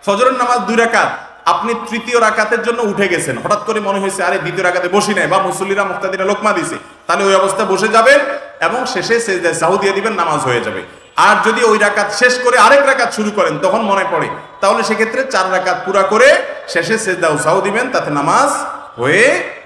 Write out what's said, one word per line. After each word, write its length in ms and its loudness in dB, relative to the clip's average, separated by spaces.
ফজরের 260 2
নামাজ 260 0
দুই 180 -2
রাকাত, 500 0
আপনি 300 0
তৃতীয় 300 -2
রাকাতের 420 0
জন্য 200 -2
উঠে 260 0
গেছেন, 360 -2
হঠাৎ 200 -2
করে 160 -2
মনে 200 -2
হয়েছে, 240 -4
"আরে, 140 0
দ্বিতীয় 260 -4
রাকাতে 240 0
বসি 260 0
নাই", 120 0
বা 120 2
মুসল্লিরা, 460 -2
মুক্তাদিরা 400 -4
লোকমা 280 0
দিছে, 260 -4
তাহলে 180 0
ওই 100 2
অবস্থায় 340 0
বসে 200 0
যাবেন 320 6
এবং 260 -2
শেষে 340 -2
সেজদায় 340 -2
সাহু 240 0
দিয়ে 140 0
দিবেন, 200 -2
নামাজ 280 -2
হয়ে 200 0
যাবে। 220 -8
আর 280 4
যদি 200 0
ওই 140 4
রাকাত 340 0
শেষ 260 2
করে 200 2
আরেক 280 6
রাকাত 260 0
শুরু 180 -2
করেন, 280 0
তখন 240 0
মনে 280 0
পড়ে, 180 -2
তাহলে 220 2
সেক্ষেত্রে 480 -2
চার 220 -2
রাকাত 340 -2
পুরা 160 0
করে 340 6
শেষে 300 -2
সেজদা 300 -2
ও 100 0
সাহু 220 2
দিবেন, 300 -2
তাতে 200 -2
নামাজ 560 0
হয়ে 500 2